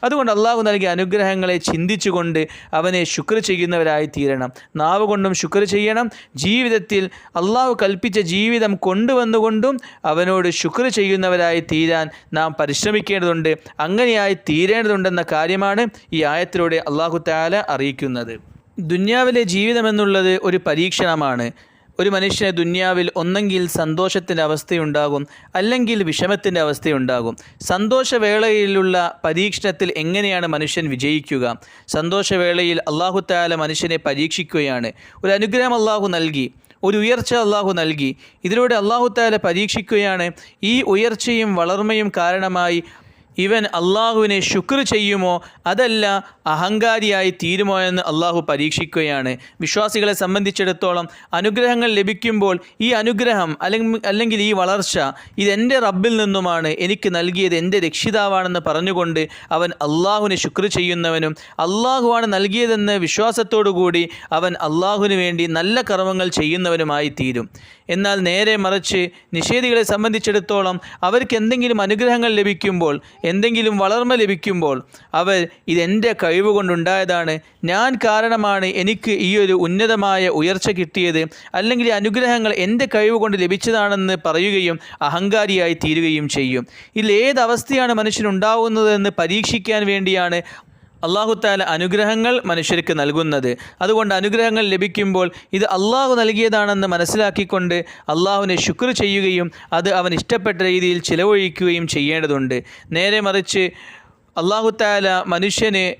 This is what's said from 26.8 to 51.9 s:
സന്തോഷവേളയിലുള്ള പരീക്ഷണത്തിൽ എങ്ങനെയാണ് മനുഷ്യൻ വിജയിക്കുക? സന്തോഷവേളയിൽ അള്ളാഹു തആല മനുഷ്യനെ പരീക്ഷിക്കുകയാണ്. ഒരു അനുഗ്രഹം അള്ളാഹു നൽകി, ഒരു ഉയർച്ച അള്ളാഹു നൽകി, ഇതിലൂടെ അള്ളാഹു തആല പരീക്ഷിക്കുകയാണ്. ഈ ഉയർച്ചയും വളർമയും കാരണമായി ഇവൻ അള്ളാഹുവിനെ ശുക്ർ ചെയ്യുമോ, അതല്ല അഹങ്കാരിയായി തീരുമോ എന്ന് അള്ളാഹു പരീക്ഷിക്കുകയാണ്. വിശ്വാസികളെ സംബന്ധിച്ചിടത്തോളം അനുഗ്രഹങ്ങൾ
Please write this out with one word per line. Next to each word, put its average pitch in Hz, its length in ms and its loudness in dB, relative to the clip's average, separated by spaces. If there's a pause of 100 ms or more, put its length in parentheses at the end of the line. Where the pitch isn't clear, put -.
സന്തോഷവേളയിലുള്ള 208 1300 2 (300)
പരീക്ഷണത്തിൽ 180 640 -2 (140)
എങ്ങനെയാണ് 185 520 -2
മനുഷ്യൻ 156 380 -2
വിജയിക്കുക? 135 600 -2 (420)
സന്തോഷവേളയിൽ 175 840 0 (120)
അള്ളാഹു 180 300 -2 (100)
തആല 170 320 0
മനുഷ്യനെ 160 440 -2
പരീക്ഷിക്കുകയാണ്. 143 840 -2 (320)
ഒരു 196 140 2
അനുഗ്രഹം 240 420 0
അള്ളാഹു 214 380 0
നൽകി, 151 300 -2 (400)
ഒരു 196 160 2
ഉയർച്ച 233 280 0 (140)
അള്ളാഹു 202 260 0 (100)
നൽകി, 151 280 -2 (380)
ഇതിലൂടെ 233 340 2
അള്ളാഹു 233 360 2
തആല 226 180 2 (120)
പരീക്ഷിക്കുകയാണ്. 196 800 0 (440)
ഈ - 20 2 (220)
ഉയർച്ചയും 226 560 0 (100)
വളർമയും 208 480 0 (100)
കാരണമായി 180 600 0 (600)
ഇവൻ 214 200 2 (160)
അള്ളാഹുവിനെ 214 580 2 (100)
ശുക്ർ 240 320 0 (120)
ചെയ്യുമോ, 202 420 0 (380)
അതല്ല 220 340 0 (480)
അഹങ്കാരിയായി 202 800 0 (100)
തീരുമോ 190 360 0 (120)
എന്ന് 180 120 -2 (100)
അള്ളാഹു 170 280 0 (100)
പരീക്ഷിക്കുകയാണ്. 151 840 -2 (320)
വിശ്വാസികളെ 208 580 0
സംബന്ധിച്ചിടത്തോളം 185 840 -2 (340)
അനുഗ്രഹങ്ങൾ 233 500 0 (100)